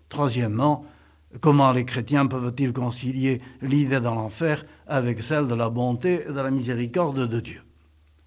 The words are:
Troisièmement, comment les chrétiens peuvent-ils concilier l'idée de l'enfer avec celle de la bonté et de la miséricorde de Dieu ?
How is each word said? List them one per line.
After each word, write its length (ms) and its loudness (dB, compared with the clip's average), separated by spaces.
Troisièmement, 760 0
comment 320 6
les 120 0
chrétiens 420 0
peuvent-ils 460 -2
concilier 680 -2
l'idée 380 2
de 60 0
l'enfer 600 -2
avec 340 0
celle 280 0
de 60 0
la 140 0
bonté 600 0
et 40 -8
de 80 -4
la 100 -2
miséricorde 760 -2
de 140 -2
Dieu ? 220 -12